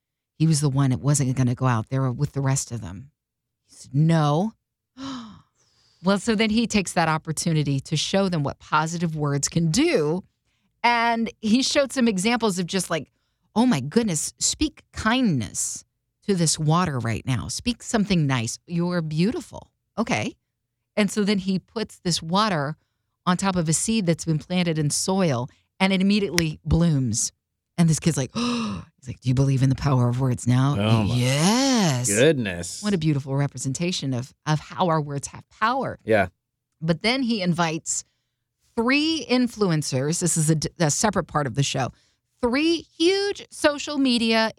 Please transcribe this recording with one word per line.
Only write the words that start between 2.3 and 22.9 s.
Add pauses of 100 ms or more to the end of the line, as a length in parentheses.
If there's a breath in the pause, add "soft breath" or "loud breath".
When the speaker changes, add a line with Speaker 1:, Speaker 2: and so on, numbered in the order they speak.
Speaker 1:
the
rest
of
them. (580)
He
said,
"No." (440)
<gasps> (1000 loud breath)
Well,
so
then
he
takes
that
opportunity
to
show
them
what
positive
words
can
do. (580)
And (120)
he
showed
some
examples
of
just
like, (420)
"Oh
my
goodness,
speak (120)
kindness (420)
to
this
water
right
now.
Speak
something
nice.
You're
beautiful." (280)
Okay. (600)
And
so
then
he
puts
this
water (500)